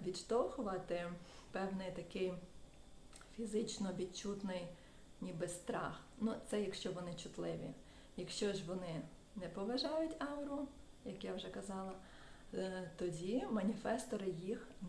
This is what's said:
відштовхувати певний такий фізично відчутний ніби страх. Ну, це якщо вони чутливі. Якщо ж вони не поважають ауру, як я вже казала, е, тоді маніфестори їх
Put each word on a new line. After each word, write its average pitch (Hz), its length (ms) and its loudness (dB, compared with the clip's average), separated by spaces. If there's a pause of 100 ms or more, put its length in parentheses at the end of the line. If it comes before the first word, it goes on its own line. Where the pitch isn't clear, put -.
відштовхувати 185 1120 2 (400)
певний 190 380 2
такий 180 440 0 (1000)
фізично 208 640 2
відчутний 185 680 0 (520)
ніби 170 280 0
страх. - 520 0 (200)
Ну, 220 140 4 (120)
це 214 160 4
якщо 190 300 0
вони 175 220 0
чутливі. 165 560 0 (460)
Якщо 196 360 2
ж 190 140 0
вони 175 360 0 (340)
не 180 120 -4
поважають 277 720 2
ауру, 285 460 0 (360)
як 190 200 -4
я 185 100 0
вже 190 140 -2
казала, 190 440 -2 (600)
е, 185 420 2
тоді 180 540 4
маніфестори 214 800 4
їх 185 400 0 (200)